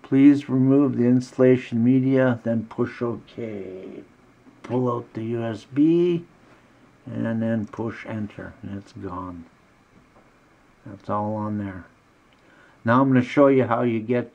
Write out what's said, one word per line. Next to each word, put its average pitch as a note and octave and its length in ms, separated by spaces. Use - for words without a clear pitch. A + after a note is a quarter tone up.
Please C#3 440
remove C3 500
the A#2+ 80
installation B2+ 760
media, C3 600
then A2+ 240
push - 340
OK. G#2 1000
Pull B2 300
out A#2+ 240
the A2 80
U A#2 200
S A2 220
B, E3+ 600
and A2+ 340
then A2+ 240
push - 400
enter, G2+ 560
and G2+ 160
it's - 160
gone. F#2 520
That's G2+ 240
all G#2 240
on G#2+ 240
there. F#2+ 280
Now A#2+ 160
I'm C#3 60
gonna B2+ 160
show C#3 240
you C3 160
how A2+ 180
you A#2 180
get B2 360